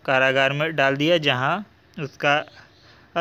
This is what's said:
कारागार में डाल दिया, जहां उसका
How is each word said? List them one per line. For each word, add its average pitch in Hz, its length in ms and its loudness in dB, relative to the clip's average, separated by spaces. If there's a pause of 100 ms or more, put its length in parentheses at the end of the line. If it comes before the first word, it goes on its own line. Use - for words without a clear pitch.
कारागार 135 480 2
में 156 240 -4
डाल 139 200 2
दिया, 165 220 2
जहां 147 440 -2 (400)
उसका 143 420 -2 (760)